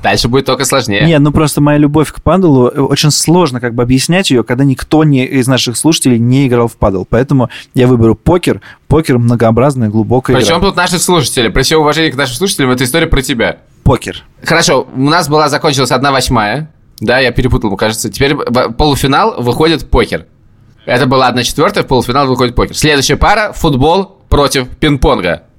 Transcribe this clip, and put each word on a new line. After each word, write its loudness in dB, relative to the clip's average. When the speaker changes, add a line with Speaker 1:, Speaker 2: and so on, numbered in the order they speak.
Speaker 1:
Дальше 0
будет 2
только -2
сложнее. 0
Speaker 2:
Не, 4
ну 4
просто 0
моя 2
любовь 2
к -16
падлу, 2
э, -4
очень 0
сложно 0
как -6
бы -2
объяснять 0
ее, 2
когда -2
никто 0
не, 2
из -2
наших -2
слушателей 0
не 2
играл 2
в -8
падл. -2
Поэтому 0
я 2
выберу 4
покер. -2
Покер — 0
многообразная, 0
глубокая 0
Speaker 1:
Причем 0
Speaker 2:
игра. 0
Speaker 1:
тут -4
наши -2
слушатели? 0
При 0
всем 2
уважении 0
к -10
нашим -4
слушателям, -2
эта 0
история -2
про 0
тебя. -2
Speaker 2:
Покер. -2
Speaker 1:
Хорошо, 0
у 0
нас 0
была, 0
закончилась -2
одна 0
восьмая. -2
Да, 0
я 2
перепутал, -2
мне -6
кажется. -4
Теперь -2
в, -8
в -2
полуфинал 0
выходит 0
покер. 0
Это 0
была 2
одна -2
четвертая, -2
в -6
полуфинал 0
выходит -2
покер. -2
Следующая 0
пара — 0
футбол 0
против 0
пинг-понга. 0